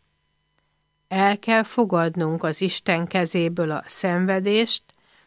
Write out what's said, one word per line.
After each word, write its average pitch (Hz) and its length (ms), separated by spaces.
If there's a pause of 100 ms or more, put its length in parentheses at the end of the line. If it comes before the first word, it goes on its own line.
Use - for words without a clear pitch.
(1080)
El 196 300
kell 220 240
fogadnunk 170 800
az 160 180
Isten 175 460
kezéből 170 640
a 151 160
szenvedést, 190 960 (440)